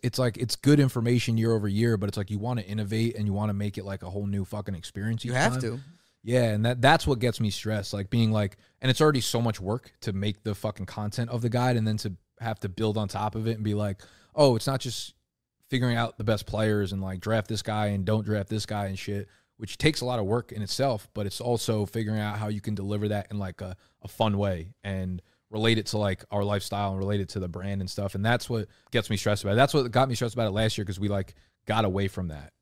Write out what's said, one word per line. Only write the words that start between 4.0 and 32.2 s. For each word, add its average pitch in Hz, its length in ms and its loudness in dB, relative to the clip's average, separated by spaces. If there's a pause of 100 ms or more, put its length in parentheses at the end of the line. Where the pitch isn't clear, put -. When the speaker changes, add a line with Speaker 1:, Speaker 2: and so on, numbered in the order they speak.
Speaker 1:
a 92 80 -10
whole 101 160 -6
new 98 180 -2
fucking 101 300 -8
experience 104 500 -6
Speaker 2:
You 120 80 -4
Speaker 1:
each 127 60 0
Speaker 2:
have 190 140 4
Speaker 1:
time. 127 100 -2
Speaker 2:
to. 120 180 -4 (420)
Speaker 1:
Yeah, 123 280 2
and 107 160 2
that, 123 160 0
that's 151 240 6
what 127 140 2
gets 120 180 0
me 107 120 0
stressed, 107 420 -4
like, 101 180 -4
being, 113 220 4
like, 104 240 2 (260)
and 131 80 2
it's 127 100 2
already 151 200 6
so 117 200 0
much 113 200 0
work 101 400 -4
to 107 120 -4
make 101 300 -2
the 104 140 -2
fucking 101 300 -6
content 107 440 -4
of 120 100 -4
the 117 80 0
guide 123 280 2
and 110 100 2
then 107 120 2
to 98 160 -6 (260)
have 113 200 -6
to 101 80 -4
build 107 300 0
on 104 80 0
top 104 300 -4
of 110 100 -4
it 113 60 0
and 110 100 -4
be 107 120 0
like, 104 280 -2 (320)
"Oh, 139 220 6
it's 110 100 -2
not 135 140 -2
just - 340 -8 (560)
figuring 123 260 2
out 113 220 -2
the 107 60 -4
best 107 200 2
players 104 480 2
and, 98 80 -4
like, 92 200 -6
draft 107 260 0
this 107 160 -4
guy 107 260 -2
and 101 160 0
don't 104 220 2
draft 104 220 -2
this 107 180 -4
guy 104 200 -4
and 95 120 -6
shit," 101 300 -6 (280)
which 107 220 -12
takes 156 220 2
a 123 40 -4
lot 123 140 -2
of 107 80 0
work 117 240 0
in 104 120 -6
itself, 123 520 -2
but 104 120 -2
it's - 140 -6
also 113 460 0
figuring 110 320 -2
out 107 200 -2
how 110 100 -4
you 107 120 -4
can 107 140 -4
deliver 101 320 -2
that 104 240 -2
in, 104 80 -6
like, 95 220 -6
a, 92 160 -8 (260)
a - 60 -12
fun 107 280 2
way 95 460 0
and 92 400 -4 (280)
relate 110 280 4
it 101 80 -2
to, - 120 -2
like, 101 340 0
our 104 100 0
lifestyle 101 480 0
and 95 80 -2
relate 98 220 0
it 92 80 -4
to - 100 -6
the 92 100 -4
brand 98 320 -6
and 92 80 -4
stuff. 98 280 -6
And 98 100 -2
that's 120 240 2
what 110 160 -2 (240)
gets 113 200 0
me 107 60 0
stressed 104 280 0
about 98 80 2
it. 107 40 4
That's 135 160 4
what 135 200 2
got 123 160 4
me 120 80 -2
stressed 117 180 -2
about 117 140 0
it - 20 -2
last 107 260 0
year 104 80 -4
'cause 92 140 -6
we, 101 80 -2
like, 101 300 -2 (300)
got 110 180 2
away 98 240 2
from 92 200 -6